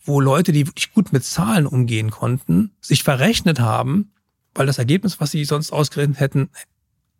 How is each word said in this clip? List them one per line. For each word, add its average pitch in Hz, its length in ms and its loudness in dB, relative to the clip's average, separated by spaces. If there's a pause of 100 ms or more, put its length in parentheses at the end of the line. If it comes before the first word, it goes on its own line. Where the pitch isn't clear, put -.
wo 143 160 2
Leute, 143 320 2
die 147 140 2
wirklich - 260 -8
gut - 200 2
mit 131 120 0
Zahlen 180 420 0
umgehen 117 440 0
konnten, 160 720 -2
sich - 220 0
verrechnet 151 580 0
haben, 123 520 0 (420)
weil 139 120 0
das 139 120 -2
Ergebnis, 160 420 0
was 151 100 -2
sie 147 140 -4
sonst 151 280 -4
ausgerechnet 143 480 -2
hätten, 135 300 0 (680)